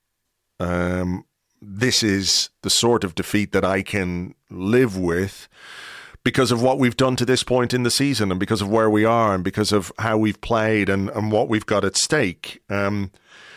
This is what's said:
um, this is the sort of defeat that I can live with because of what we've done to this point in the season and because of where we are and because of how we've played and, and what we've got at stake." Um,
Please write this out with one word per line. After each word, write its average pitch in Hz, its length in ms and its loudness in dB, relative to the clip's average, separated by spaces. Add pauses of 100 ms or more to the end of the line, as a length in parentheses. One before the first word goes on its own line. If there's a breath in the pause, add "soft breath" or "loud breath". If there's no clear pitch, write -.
(600)
um, 90 640 -2 (360)
this 107 420 -2
is 98 480 0 (120)
the 92 80 -6
sort 117 340 2
of 85 100 -8
defeat 104 380 -2
that 95 120 2
I 98 180 0
can 90 520 -4 (160)
live 101 460 2
with 90 520 -2 (760 loud breath)
because 123 280 2
of 117 100 2
what 131 160 2
we've 123 180 2
done 131 200 2
to 123 80 0
this 123 180 2
point 123 320 0
in 123 80 0
the 120 80 0
season 113 400 0
and 92 80 0
because 92 240 0
of 98 60 -2
where 110 200 4
we 107 160 4
are 113 300 2
and 92 80 -2
because 95 300 -2
of 98 260 0
how 110 180 -2
we've 110 240 0
played 110 480 0
and, 98 220 0
and 107 220 -4
what 104 160 2
we've 110 180 0
got 98 180 0
at 95 120 -2
stake." - 720 -2
Um, 101 400 -2 (460 loud breath)